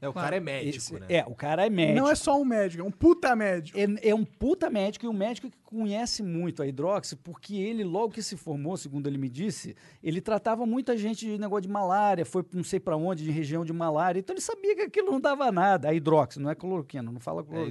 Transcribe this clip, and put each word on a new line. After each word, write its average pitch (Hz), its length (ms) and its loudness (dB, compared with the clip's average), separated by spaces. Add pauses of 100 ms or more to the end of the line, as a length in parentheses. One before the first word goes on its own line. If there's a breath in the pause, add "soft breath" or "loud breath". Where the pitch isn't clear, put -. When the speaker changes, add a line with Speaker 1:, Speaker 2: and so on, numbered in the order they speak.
Speaker 1:
É, 139 60 -6
o 135 40 -4
Speaker 2:
Claro. 175 140 -4
Speaker 1:
cara 165 100 0
é 190 40 -2
médico, 143 360 -4
Speaker 3:
Esse, 156 240 -10
Speaker 1:
né? 190 80 -14
Speaker 3:
é, 170 180 4
o 123 80 -12
cara 156 300 0
é 226 60 4
médico. 165 280 4
Speaker 2:
Não 277 120 6
é 302 40 4
só 285 240 2
um 285 60 2
médico, 202 380 0
é - 20 -6
um 202 60 -4
puta 320 440 6
médico. 190 440 0
Speaker 3:
É, 208 320 2
é 208 40 6
um 220 100 2
puta 320 440 0
médico 214 380 -2
e - 20 -2
um 226 60 -2
médico 214 340 -4
que - 140 -16
conhece 220 600 -4
muito 170 400 -4
a 139 40 -2
hidrox, 160 480 -2
porque - 420 -14
ele, 214 280 -2
logo 190 280 -2
que 220 100 -8
se - 140 -8
formou, 151 400 -6
segundo 139 300 -8
ele 143 120 -2
me 135 120 -4
disse, 139 440 -6 (280 loud breath)
ele 165 180 -4
tratava 220 460 -2
muita 240 280 0
gente 220 300 -4
de 214 140 -4
negócio 208 240 -2
de 180 60 -8
malária, 196 580 2
foi 180 260 -2
não 180 120 -4
sei 190 160 -2
pra 160 180 -2
onde, 160 260 -2
de 156 60 0
região 156 340 -2
de 160 80 -4
malária, 165 480 0
então 262 140 -8
ele 381 80 -6
sabia 415 320 0
que 381 80 -2
aquilo 392 280 0
não 269 100 0
dava 277 300 2
nada, 180 380 4
a 156 60 4
hidrox, 156 420 4
não 139 140 -4
é 156 40 -4
cloroquina, 147 560 -6
não 120 100 -10
fala 160 220 -6
Speaker 1:
É - 20 -16
Speaker 3:
cloroquina. 156 260 -6